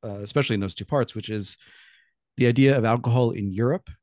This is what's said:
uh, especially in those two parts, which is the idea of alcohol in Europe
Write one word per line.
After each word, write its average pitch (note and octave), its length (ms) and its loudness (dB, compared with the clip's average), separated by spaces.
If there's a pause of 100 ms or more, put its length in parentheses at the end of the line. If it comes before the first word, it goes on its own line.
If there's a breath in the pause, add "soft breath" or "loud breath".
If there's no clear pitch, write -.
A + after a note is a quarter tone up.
uh, G#2 180 -10
especially A#2+ 340 -2
in G2+ 60 -2
those F#2+ 140 -6
two - 120 -12
parts, C3+ 280 -2
which A2 140 -10
is G#2+ 300 -8 (800 soft breath)
the B2 80 4
idea C3+ 320 6
of A2+ 80 2
alcohol A#2+ 460 2
in G2 200 -6
Europe B2 380 -2 (120)